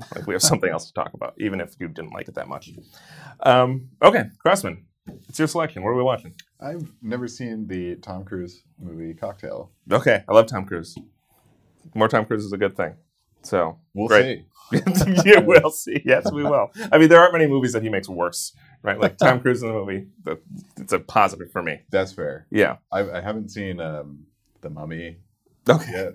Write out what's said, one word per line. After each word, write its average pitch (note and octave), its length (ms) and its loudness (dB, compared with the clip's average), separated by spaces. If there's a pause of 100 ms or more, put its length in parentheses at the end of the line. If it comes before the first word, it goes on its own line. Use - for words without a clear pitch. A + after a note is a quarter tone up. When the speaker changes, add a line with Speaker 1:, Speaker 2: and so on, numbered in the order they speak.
(160)
Speaker 1:
Like, - 100 -12
we - 80 -4
have A2+ 80 -4
something - 280 2
Speaker 2:
<laughs> E2 40 -2
Speaker 1:
else E2 140 -8
to - 60 -20
talk - 200 -8
about, - 240 -12
even G2 220 -6
if E2+ 200 -12
you F2+ 100 -8
didn't D#2+ 240 -14
like - 160 -14
it - 60 -20
that - 120 -10
much. - 240 -16 (680)
Um, B2+ 480 4 (120)
okay, D#3 240 6 (140)
Crossman, D#3 460 -2 (420)
it's - 100 -14
your D#3 120 0
selection. D#3 340 -6
What G#2 60 -2
are A#2+ 60 0
we B2 80 0
watching? B2 300 -4 (280)
Speaker 3:
I've D#3 280 -12 (120)
never B2 260 -8
seen A2+ 400 -12
the F2+ 300 -8
Tom F#2 260 -14
Cruise F#2 400 -12 (160)
movie E2 340 -14
Cocktail. - 580 -14 (200)
Speaker 1:
Okay, A2 360 2
I G2 60 0
love A2+ 140 8
Tom G2+ 180 -8
Cruise. E2+ 300 -12 (960)
More A2 140 2
Tom G#2+ 180 0
Cruise G#2+ 200 -6
is G2+ 80 -10
a G2+ 40 -8
good G2 180 -2
thing. F2+ 200 -6 (480)
So, E2 340 -2 (160)
Speaker 3:
We'll G#2 140 -4
Speaker 1:
great. A2 320 4
Speaker 3:
see. - 60 -20 (260)
Speaker 1:
<laughs> - 100 0 (440)
Yeah, G3 140 10
we'll E3+ 300 6
see. - 340 -6
Yes, C3+ 280 2
we D3 120 -4
will. C#3 280 0 (200)
I D3 60 6
mean, D#3+ 120 8
there E3+ 100 12
aren't F3 140 8
many E3 120 2
movies C3 280 0
that A2 100 -4
he A2 60 -4
makes G2 200 -4
worse, F2 440 -6 (280)
right? G2+ 180 -4
Like, - 180 0
Tom B2+ 220 2
Speaker 3:
<laughs> - 20 -6
Speaker 1:
Cruise B2 200 0
in A#2 60 -6
the A2+ 80 -6
movie, G2 320 -8 (160)
that, D#2+ 160 -8 (380)
it's - 160 -16
a F#2 60 0
positive F#2+ 520 0
for F#2 100 -6
me. D#2+ 200 -10 (100)
Speaker 3:
That's F#2+ 200 -2
fair. D2+ 380 -10
Speaker 1:
Yeah. F#2+ 280 0 (140)
Speaker 3:
I, F#2+ 100 -2 (160)
I F2 40 -8
haven't G#2 280 -8
seen, F#2+ 300 -10
um, D2+ 460 -12 (360)
The D#2+ 100 -14
Mummy D#2+ 460 -14 (520)
Speaker 1:
Okay. D#3 220 0
Speaker 3:
yet. F#2 240 -8